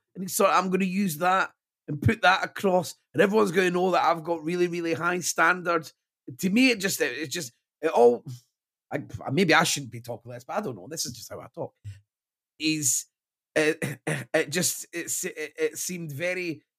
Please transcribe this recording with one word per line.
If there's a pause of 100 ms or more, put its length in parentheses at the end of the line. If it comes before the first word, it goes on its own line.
(140)
and
he's
sort
of,
"I'm
gonna
use
that (380)
and
put
that
across, (180)
and
everyone's
gonna
know
that
I've
got
really,
really
high
standards." (460)
To
me,
it
just,
it,
it
just, (300)
it
all, (680)
I, (300)
maybe
I
shouldn't
be
talking
this,
but
I
don't
know.
This
is
just
how
I
talk. (840)
He's, (500)
it, (240)
<clears throat>
it
just,
it's,
it,
it
seemed
very, (160)